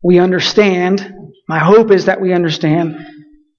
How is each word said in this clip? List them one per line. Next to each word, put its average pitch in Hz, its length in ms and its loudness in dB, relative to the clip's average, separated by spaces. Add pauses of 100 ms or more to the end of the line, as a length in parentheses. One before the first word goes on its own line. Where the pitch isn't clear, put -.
we 175 160 4
understand, 185 960 0 (340)
my 160 120 -4
hope 214 320 4
is 180 140 2
that 185 140 -2
we 185 120 -2
understand 165 640 -2 (640)